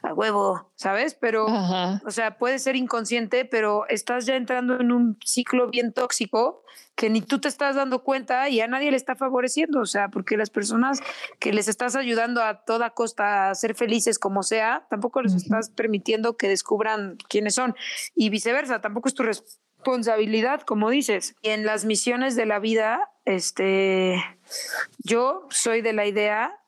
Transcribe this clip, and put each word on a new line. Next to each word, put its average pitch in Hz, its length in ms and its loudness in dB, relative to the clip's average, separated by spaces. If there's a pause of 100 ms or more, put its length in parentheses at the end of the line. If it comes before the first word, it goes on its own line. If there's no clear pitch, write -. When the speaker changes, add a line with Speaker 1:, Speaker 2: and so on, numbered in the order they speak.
Speaker 1:
a 156 120 -4
huevo", 202 640 0
¿sabes? 214 380 -2
Pero, 220 340 0
Speaker 2:
Ajá. 185 580 0
Speaker 1:
o 214 60 -6
sea, 220 260 -2
puede 262 220 0
ser 269 160 0
inconsciente, 240 680 0
pero 214 440 2
estás 240 380 -2
ya 262 100 2
entrando 247 420 0
en 240 140 4
un 240 320 2
ciclo 247 440 0
bien 240 240 -2
tóxico 247 720 -2 (320)
que 226 160 0
ni 220 120 2
tú - 180 -2
te 302 80 0
estás 277 260 0
dando 262 300 -2
cuenta 269 440 0
y 247 120 2
a 226 80 0
nadie 269 240 0
le 269 40 6
está 254 200 -4
favoreciendo, 269 640 0
o 214 60 0
sea, 202 240 0
porque 202 260 -2
las 214 140 0
personas 233 500 0 (400)
que - 120 -2
les 214 140 0
estás 240 300 -2
ayudando 240 460 0
a 214 220 -4
toda 226 260 0
costa 202 600 0
a 190 60 -2
ser 220 180 -2
felices 226 460 0
como 196 240 0
sea, 220 460 0
tampoco 233 320 -2
les 202 100 2
Speaker 2:
Ujú. 180 100 2
Speaker 1:
estás 220 280 -2
permitiendo 220 680 0
que 202 120 0
descubran 202 680 0 (120)
quiénes 208 280 0
son. 254 180 0 (400)
Y 214 160 2
viceversa, 240 500 0
tampoco 220 280 -4
es 262 60 0
tu 254 100 0
responsabilidad, 220 1400 0
como 214 300 0
dices. 247 520 0
Y 214 60 -2
en 214 180 0
las 214 180 -2
misiones 240 520 0
de 226 100 0
la 208 140 0
vida, 220 500 0 (140)
este, 190 1000 2 (760)
yo 254 520 0
soy 233 320 0
de 220 120 0
la 208 120 0
idea 208 600 0